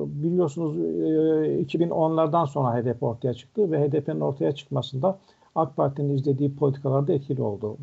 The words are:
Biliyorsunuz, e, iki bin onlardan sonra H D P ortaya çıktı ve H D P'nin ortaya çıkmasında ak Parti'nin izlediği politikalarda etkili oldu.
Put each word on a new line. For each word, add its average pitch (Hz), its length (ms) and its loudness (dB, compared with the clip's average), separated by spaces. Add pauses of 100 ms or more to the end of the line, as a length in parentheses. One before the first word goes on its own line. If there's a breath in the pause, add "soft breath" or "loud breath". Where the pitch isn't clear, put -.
(220)
Biliyorsunuz, 170 560 0
e, 160 800 2
iki 147 220 0
bin 170 100 2
onlardan 160 540 2
sonra 139 300 0
H 120 100 0
D 120 100 0
P 123 120 -2
ortaya 120 280 -2
çıktı 196 360 -2
ve 151 100 2
H 147 120 2
D 151 80 2
P'nin 156 200 -4
ortaya 147 320 0
çıkmasında 139 640 -4 (360 soft breath)
ak 160 220 -2
Parti'nin 143 380 0
izlediği 139 420 0
politikalarda 139 560 0
etkili 135 300 -2
oldu. 104 400 -4